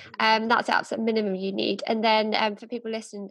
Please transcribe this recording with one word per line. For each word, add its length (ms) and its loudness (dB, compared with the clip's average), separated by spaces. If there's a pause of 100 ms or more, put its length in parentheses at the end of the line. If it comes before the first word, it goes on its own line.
(200)
Um, 280 4
that's 200 4
the 80 4
absolute 280 -2
minimum 320 0
you 160 -4
need. 360 -2
And 160 -2
then, 320 2
um, 200 0
for 120 -16
people 240 -8
listening, 400 -10